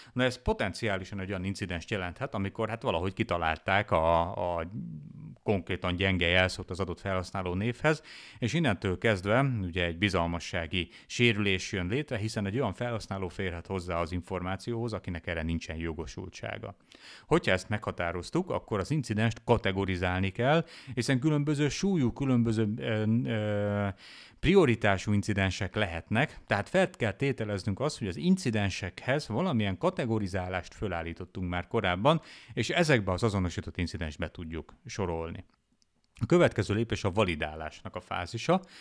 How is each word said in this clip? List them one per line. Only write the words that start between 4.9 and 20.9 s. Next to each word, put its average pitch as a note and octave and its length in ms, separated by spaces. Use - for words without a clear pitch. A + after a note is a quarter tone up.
konkrétan F#2 520
gyenge F#2 320
jelszót F#2 420
az F#2 100
adott F2 200
felhasználó F#2 540
névhez, A#2+ 500
és A2+ 140
innentől G#2+ 440
kezdve G#2 440
ugye F2+ 240
egy E2+ 120
bizalmassági E2+ 920
sérülés G#2 640
jön F2+ 160
létre, B2+ 300
hiszen G#2+ 280
egy G2 140
olyan C#3 140
felhasználó G2+ 540
férhet E2+ 400
hozzá F2+ 320
az E2+ 120
információhoz, F#2+ 840
akinek F2+ 340
erre E2 140
nincsen D#2+ 340
jogosultsága. F#2 1000
Hogyha - 260
ezt F#2 180
meghatároztuk, F#2 800
akkor - 300
az F2+ 120
incidenst A2+ 520
kategorizálni F#2+ 840
kell, C#3+ 360